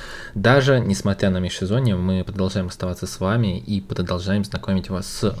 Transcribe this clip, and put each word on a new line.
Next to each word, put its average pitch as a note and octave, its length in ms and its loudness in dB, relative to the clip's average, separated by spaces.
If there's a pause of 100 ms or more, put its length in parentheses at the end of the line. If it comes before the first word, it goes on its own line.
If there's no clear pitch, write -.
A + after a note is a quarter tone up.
(340)
Даже B2+ 460 6
несмотря G2 500 2
на F#2 100 2
межсезонье, G2 580 0
мы F#2 260 0
продолжаем F#2 440 -2
оставаться F2+ 380 -6
с - 140 -10
вами G2 400 0
и G2+ 220 -2
продолжаем F#2+ 640 -2
знакомить F#2+ 440 -2
вас F#2 180 -4
с - 320 -2